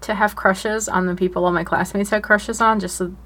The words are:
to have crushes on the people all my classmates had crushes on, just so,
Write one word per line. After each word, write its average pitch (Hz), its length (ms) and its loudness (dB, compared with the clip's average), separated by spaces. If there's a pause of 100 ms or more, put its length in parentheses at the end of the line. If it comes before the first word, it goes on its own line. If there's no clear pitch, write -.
to 214 140 -4
have 208 200 2
crushes 214 540 0
on 185 160 0
the 180 100 0
people 180 300 0
all 180 80 4
my 170 100 0
classmates 180 460 -2
had 214 140 0
crushes 214 360 0
on, 220 220 4
just 180 160 -6
so, 185 180 -4 (100)